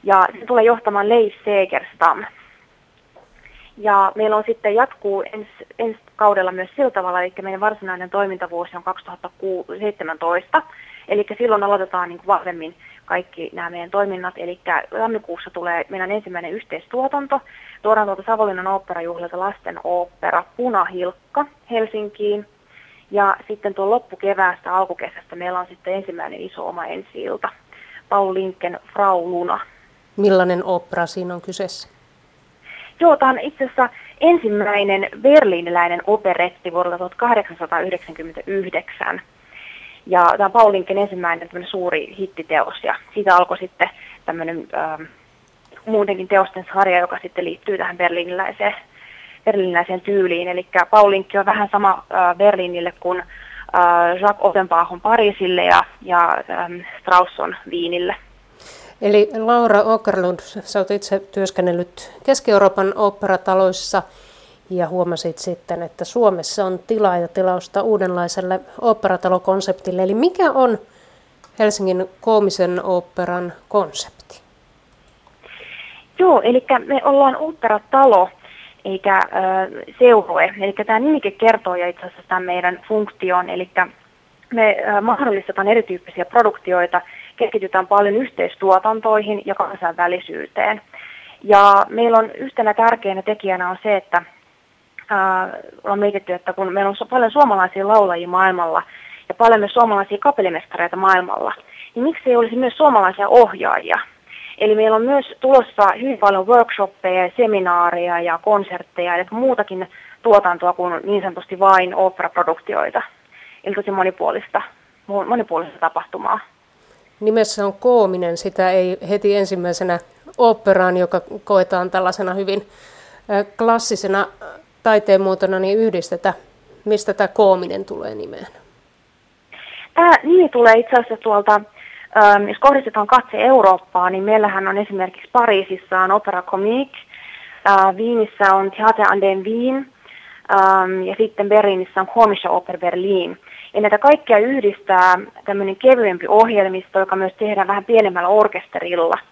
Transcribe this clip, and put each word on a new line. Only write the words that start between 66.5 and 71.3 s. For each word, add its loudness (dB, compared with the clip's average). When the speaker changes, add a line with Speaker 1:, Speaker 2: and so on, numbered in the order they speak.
Speaker 2:
on -4
tilaa 0
ja -4
tilausta -4
uudenlaiselle -2
oopperatalonkonseptille. -2
Eli -2
mikä 0
on 2